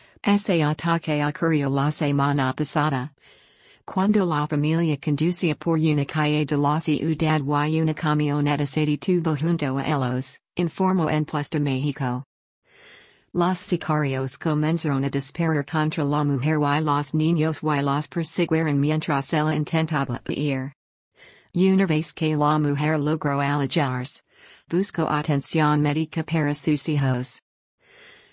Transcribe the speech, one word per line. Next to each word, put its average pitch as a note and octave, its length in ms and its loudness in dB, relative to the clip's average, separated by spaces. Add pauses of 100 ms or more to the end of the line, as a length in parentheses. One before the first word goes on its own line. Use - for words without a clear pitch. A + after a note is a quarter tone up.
(220)
Ese G3+ 400 2
ataque D#3 640 0
ocurrió D3 460 0
la C#3 180 2
semana C#3+ 640 0
pasada, D3 600 -2 (720)
cuando G3+ 420 2
la D3+ 200 0
familia D3+ 520 0
conducía D#3 580 0
por E3 240 0
una D3+ 260 2
calle D3+ 400 0
de D3 120 -2
la C#3+ 220 2
ciudad D3+ 880 0
y D#3+ 140 0
una D#3 140 0
camioneta D3 720 0
se D#3 180 0
detuvo D#3+ 500 0
junto D3+ 400 0
a C3+ 120 -2
ellos, C3 500 -2 (180)
informó F3+ 540 0
En D3+ 160 0
Plus D3 240 -4
de D3+ 120 -2
México. C3+ 640 -2 (1080)
Los F3 280 0
sicarios C#3+ 800 -2
comenzaron D3+ 640 0
a C#3 60 -2
disparar D3+ 520 -2
contra D#3 400 -2
la D3 200 0
mujer C#3+ 340 0
y D3 240 2
los D3 320 0
niños D#3 480 0
y D3+ 220 0
los C#3+ 240 -2
persiguieron D#3+ 720 0
mientras D3+ 540 0
él D#3 200 2
intentaba D3+ 720 -2
huir. C#3 460 -4 (800)
Una F#3+ 320 4
vez D#3 260 0
que D#3 240 0
la D3 220 2
mujer D3+ 420 0
logró D3 400 0
alejarse, C#3 840 -2 (440)
buscó E3+ 400 -2
atención D3 720 0
médica D#3 440 -2
para D3+ 320 0
sus D3+ 340 0
hijos. C3 500 -2 (920)